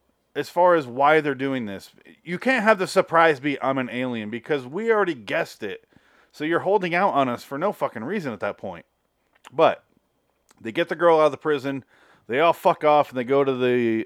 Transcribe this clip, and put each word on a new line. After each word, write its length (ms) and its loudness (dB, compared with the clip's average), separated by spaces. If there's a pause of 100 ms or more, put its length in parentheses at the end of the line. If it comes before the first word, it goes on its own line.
(360)
as 140 -6
far 260 4
as 120 0
why 320 4
they're 160 -2
doing 300 -4
this. 260 -12 (320)
You 160 -8
can't 240 0
have 160 4
the 80 -2
surprise 520 4
be, 220 -4
"I'm 180 -2
an 100 -6
alien," 400 -6
because 360 -6
we 260 -4
already 240 0
guessed 480 -8
it. 220 -10 (460)
So 120 -12
you're 160 0
holding 340 -2
out 220 0
on 120 2
us 160 -6
for 140 -12
no 160 -4
fucking 300 -8
reason 300 -6
at 80 -12
that 160 -6
point. 280 -14 (640)
But 320 2 (800)
they 100 -8
get 180 -4
the 60 -4
girl 240 4
out 80 6
of 40 2
the 60 -10
prison. 460 -4 (440)
They 120 -2
all 140 4
fuck 300 0
off 260 4
and 80 -10
they 60 -4
go 200 2
to 120 0
the 500 0